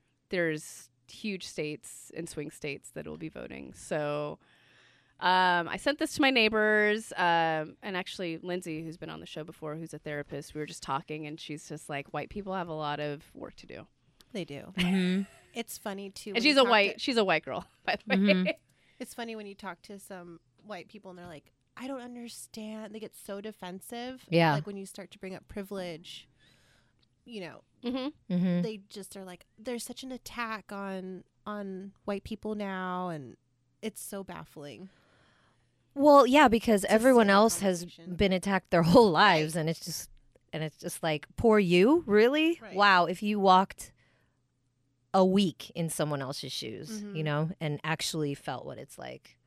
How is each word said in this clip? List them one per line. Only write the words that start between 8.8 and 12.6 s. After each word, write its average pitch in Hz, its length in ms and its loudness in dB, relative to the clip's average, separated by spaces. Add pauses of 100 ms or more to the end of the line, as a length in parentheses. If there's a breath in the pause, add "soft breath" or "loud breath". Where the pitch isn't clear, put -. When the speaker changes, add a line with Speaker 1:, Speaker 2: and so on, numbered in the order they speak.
Speaker 1:
who's 160 140 -12
been 160 120 -14
on 160 100 -12
the 170 60 -16
show - 180 -12
before, 156 320 -12
who's 165 180 -12
a 147 60 -12
therapist, 147 560 -10
we 151 60 -8
were 147 40 -6
just - 180 -14
talking, 151 440 -6
and 151 120 -12
she's - 300 -12
just 156 200 -14
like, 143 240 -8
"White 147 160 -6
people 196 260 -10
have 175 140 -6